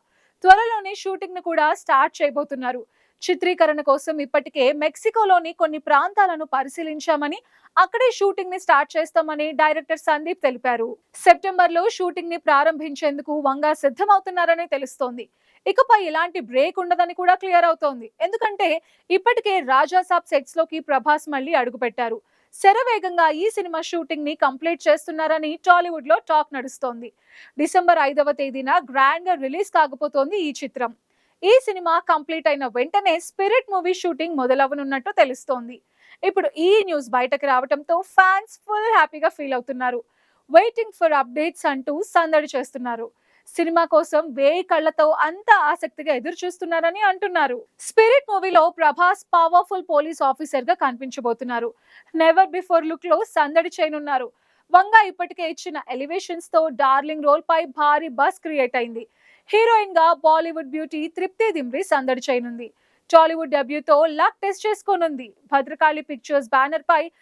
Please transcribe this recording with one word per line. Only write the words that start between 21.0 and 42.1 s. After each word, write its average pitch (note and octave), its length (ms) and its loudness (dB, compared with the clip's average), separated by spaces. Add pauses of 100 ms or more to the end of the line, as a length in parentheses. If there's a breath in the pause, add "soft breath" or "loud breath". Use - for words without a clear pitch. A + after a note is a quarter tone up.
మళ్లీ C4+ 280 -2
అడుగుపెట్టారు. A#3+ 580 -6 (400)
శరవేగంగా G4 680 2 (160)
ఈ G#4 40 2 (100)
సినిమా E4+ 240 -6 (100)
షూటింగ్ D#4 380 -6
ని D#4 80 -6 (100)
కంప్లీట్ D#4 400 -2
చేస్తున్నారని D#4 680 0 (140)
టాలీవుడ్ F4 460 2
లో F#4 60 4 (120)
టాక్ D4+ 280 0
నడుస్తోంది. A#3+ 520 -10 (520 soft breath)
డిసెంబర్ F4 480 2
ఐదవ C#4+ 300 0
తేదీన C4+ 300 -4 (220)
గ్రాండ్ D4 380 2
గా E4+ 60 0 (100)
రిలీజ్ E4+ 320 -6
కాబోతోంది D4 600 -2 (100)
ఈ C#4 40 -6 (100)
చిత్రం. B3 320 -6 (540)
ఈ - 20 6 (140)
సినిమా F4+ 280 -4 (180)
కంప్లీట్ D#4+ 400 -2
అయిన C#4 140 0 (120)
వెంటనే E4+ 360 0 (140)
స్పిరిట్ G#4 460 0
మూవీ F#4 260 0
షూటింగ్ E4 400 -4
మొదలవనున్నట్టు C4+ 800 -2
తెలుస్తోంది. B3+ 580 -2 (520 soft breath)
ఇప్పుడు F#4+ 200 0 (180)
ఈ F#4+ 40 6 (180)
న్యూస్ D4 280 -4
బయటకు B3+ 340 -2
రావడంతో C#4 460 0 (180)
ఫ్యాన్స్ F#4+ 400 2 (120)
ఫుల్ G#4+ 280 -2
హ్యాపీగా D#4 420 2
ఫీల్ C#4 220 -6
అవుతున్నారు. B3 420 -6 (500)
"Waiting A4 480 2
for E4 120 2 (100)
updates" D4 420 -6 (100)
అంటూ C4+ 220 -6 (200)